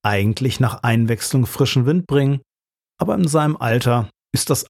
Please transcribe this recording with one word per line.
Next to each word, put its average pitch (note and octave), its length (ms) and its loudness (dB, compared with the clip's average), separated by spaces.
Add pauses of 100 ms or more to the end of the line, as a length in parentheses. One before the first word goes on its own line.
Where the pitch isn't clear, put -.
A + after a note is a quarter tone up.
eigentlich G#2 600 0
nach A2+ 220 -2
Einwechslung A#2 600 0
frischen B2+ 400 0
Wind E3+ 220 0
bringen, C#3 340 0 (560)
aber G#3 180 -2
in F#3 120 2
seinem D3+ 300 0
Alter A#2+ 520 0 (240)
ist - 160 -2
das C3+ 200 -2